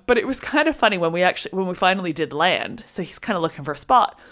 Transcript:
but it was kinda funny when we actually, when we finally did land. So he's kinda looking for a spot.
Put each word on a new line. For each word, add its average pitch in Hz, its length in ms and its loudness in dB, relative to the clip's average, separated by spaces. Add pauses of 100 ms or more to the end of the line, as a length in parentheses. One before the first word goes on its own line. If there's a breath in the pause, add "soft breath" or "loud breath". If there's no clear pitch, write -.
but 240 100 4
it - 80 0
was 262 140 -4
kinda 302 340 0
funny 208 240 2
when 165 140 0
we 170 100 0
actually, - 340 0
when 190 120 -2
we 180 80 -4
finally 185 360 0
did 151 220 -4
land. 156 540 0
So - 160 -8
he's - 160 -12
kinda 196 200 -4
looking 151 240 -2
for 143 100 -6
a - 40 -8
spot. - 400 4 (140 soft breath)